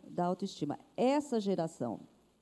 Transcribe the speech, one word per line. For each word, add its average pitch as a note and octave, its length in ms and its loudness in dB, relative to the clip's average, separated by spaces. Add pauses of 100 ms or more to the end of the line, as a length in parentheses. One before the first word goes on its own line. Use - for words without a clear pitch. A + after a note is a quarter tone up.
da F3 200 0
autoestima. F3+ 520 -2 (160)
Essa C4+ 460 2
geração, E3+ 600 -2 (420)